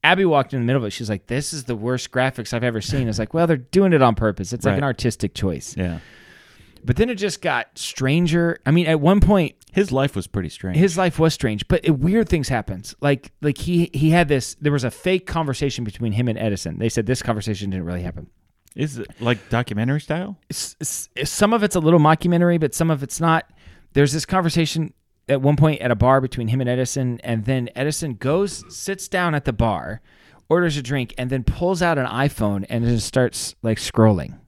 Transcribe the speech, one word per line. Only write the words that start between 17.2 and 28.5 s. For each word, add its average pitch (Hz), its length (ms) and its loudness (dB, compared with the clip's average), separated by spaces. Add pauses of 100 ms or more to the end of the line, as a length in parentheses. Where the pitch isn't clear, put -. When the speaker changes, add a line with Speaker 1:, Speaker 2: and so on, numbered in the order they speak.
Speaker 1:
conversation 104 480 -4
didn't 92 160 -6
really 87 160 -6
happen. 85 300 -10 (440)
Speaker 2:
Is 143 220 -6
it, 117 100 -10 (140)
like, 120 280 -2
documentary 120 520 -2
style? 185 380 -6 (100)
Speaker 1:
S-, - 320 -10
s-, - 280 -10 (160)
some 208 280 2
of 233 80 2
it's 208 140 0
a 185 40 2
little 165 200 6
mockumentary, 170 600 4
but 156 140 0
some 165 160 0
of 143 140 -2
it's - 180 -10
not. 165 260 0 (460)
There's 139 200 4
this 151 120 -4
conversation 165 680 0 (380)
at 139 100 2
one 143 140 4
point 151 260 4
at 123 100 -2
a 120 40 4
bar 127 260 4
between 127 280 -4
him 131 120 0
and 120 80 0
Edison, 123 540 -2
and 113 220 -2
then 127 300 0
Edison 147 400 -4
goes, 165 480 -2 (120)